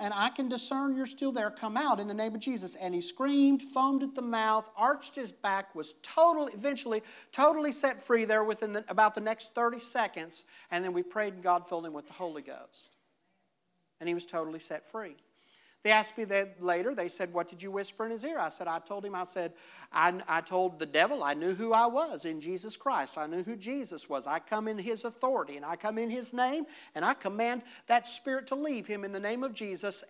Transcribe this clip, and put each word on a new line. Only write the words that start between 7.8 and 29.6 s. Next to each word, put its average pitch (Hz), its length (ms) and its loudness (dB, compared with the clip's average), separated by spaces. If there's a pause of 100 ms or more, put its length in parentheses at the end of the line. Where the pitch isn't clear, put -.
free 226 240 4
there 220 180 4
within 214 300 -2
the, 214 140 -4
about 208 260 6
the 214 80 -4
next 220 320 -4
thirty 233 260 0
seconds. 185 640 -4 (260)
And 175 120 0
then 185 100 -2
we 180 100 0
prayed, 202 320 -4
and 180 80 -14
God 175 240 4
filled 165 180 -6
him 156 80 -10
with 147 140 -10
the 165 60 -20
Holy 160 280 -8
Ghost. 135 540 -16 (1040)
And 170 100 -4
he 170 60 0
was 175 100 -4
totally 160 340 -6
set 156 260 -8
free. 214 300 -10 (640)
They 208 100 4
asked 214 260 4
me 226 80 -4
that 196 360 0
later. 180 320 2
They 185 140 -2
said, 175 240 -6
"What 170 160 -2
did 175 160 -14
you 196 80 -8
whisper 196 320 -6
in 226 80 -4
his 226 140 -6
ear?" 311 120 -4
I 165 120 -2
said, 170 180 -8
"I 165 120 -2
told 202 260 -8
him," 196 100 -6
I 180 80 -4
said, 170 300 -4 (400)
"I, 180 340 4
I 165 140 2
told 185 360 0
the 156 80 -4
devil 170 380 4
I 143 120 2
knew 175 200 0
who 226 160 -2
I 226 140 8
was 247 400 0
in 311 160 -6
Jesus 185 340 -6
Christ. 185 420 -2
I 151 100 -4
knew 180 160 -4
who 226 120 -6
Jesus 214 540 -6
was. 135 180 -4
I 156 120 -2
come 214 280 -4
in 214 100 -4
his 226 280 -4
authority, 226 500 -2
and 143 100 -12
I 170 120 -4
come 220 200 -4
in 226 120 -2
his 240 240 -6
name, 262 320 0 (300)
and 160 100 -2
I 247 80 4
command 233 480 -2 (260)
that 240 220 4
spirit 262 380 0
to 269 80 -4
leave 277 320 -4
him 202 180 -4
in 196 80 -6
the 196 80 -4
name 226 200 -2
of 262 120 -4
Jesus 202 560 -2